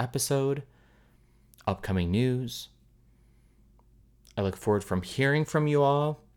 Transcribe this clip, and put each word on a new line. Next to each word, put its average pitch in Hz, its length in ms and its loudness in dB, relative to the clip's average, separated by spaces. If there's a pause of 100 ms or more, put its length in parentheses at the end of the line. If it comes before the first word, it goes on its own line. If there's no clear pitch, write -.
episode, 135 640 -2 (1040)
upcoming 95 440 0
news. 127 580 0 (1700)
I 107 60 -4
look 95 160 0
forward 104 260 2
from 92 200 -2
hearing 139 420 0
from 151 220 0
you 147 160 2
all 147 420 2 (120)